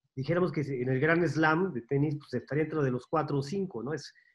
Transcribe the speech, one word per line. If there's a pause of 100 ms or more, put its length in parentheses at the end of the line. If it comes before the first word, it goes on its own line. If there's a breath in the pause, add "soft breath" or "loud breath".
(160)
dijéramos
que
en
el
Grand
Slam
de
tenis,
pues
estaría
dentro
de
los
cuatro
o
cinco,
¿no?
Es, (220 soft breath)